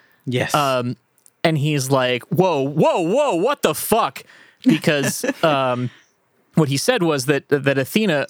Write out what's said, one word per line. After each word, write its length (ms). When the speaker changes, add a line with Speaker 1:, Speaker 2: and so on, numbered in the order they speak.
Speaker 1:
Yes. 280
Speaker 2:
Um, 420
and 160
he's 320
like, 340
"Whoa, 360
whoa, 400
whoa, 340
what 280
the 120
fuck?" 480
Because, 600
Speaker 3:
<laughs> 80
Speaker 2:
um, 480
what 140
he 80
said 260
was 240
that, 220
that 300
Athena 520